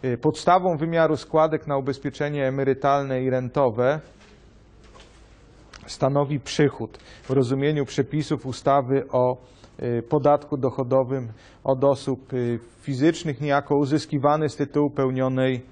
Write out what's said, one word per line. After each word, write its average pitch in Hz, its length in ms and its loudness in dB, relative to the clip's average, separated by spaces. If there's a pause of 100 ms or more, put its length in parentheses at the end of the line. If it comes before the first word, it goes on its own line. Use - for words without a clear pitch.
Y, 120 140 -2
podstawą 180 580 2
wymiaru 160 400 2
składek 156 500 0
na 143 100 -2
ubezpieczenie 139 720 -4
emerytalne 135 760 0
i 131 80 0
rentowe 127 680 0 (1900)
stanowi 143 540 0
przychód - 580 -2 (240)
w - 80 -14
rozumieniu 135 540 0
przepisów 151 640 -4
ustawy 135 680 0
o, 127 240 2 (460)
y, 120 200 -2
podatku 147 540 2
dochodowym 127 720 -2 (360)
od 135 200 0
osób, 135 480 0
y, 120 260 -2 (220)
fizycznych, 143 600 -2
niejako 143 360 0
uzyskiwany 147 720 0
z - 80 -8
tytułu 147 340 0
pełnionej 131 800 0